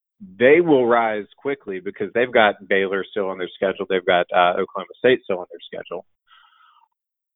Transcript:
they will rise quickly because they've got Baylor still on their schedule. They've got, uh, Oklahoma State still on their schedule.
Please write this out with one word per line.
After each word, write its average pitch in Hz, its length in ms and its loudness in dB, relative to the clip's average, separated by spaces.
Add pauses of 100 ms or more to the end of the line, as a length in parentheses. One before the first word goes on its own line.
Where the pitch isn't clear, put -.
(200)
they 117 420 4
will 143 260 2
rise 113 380 0 (120)
quickly 107 420 -10
because 95 340 -10
they've 123 180 -2
got 104 360 2
Baylor 98 420 -2
still 98 200 -6
on 92 80 -8
their 90 180 -8
schedule. 95 340 -4
They've 92 160 -2
got, 90 200 2 (100)
uh, 90 240 2
Oklahoma 92 380 -10
State 127 260 0
still 92 160 -6
on 90 100 -14
their 85 120 -20
schedule. 87 440 -14 (1300)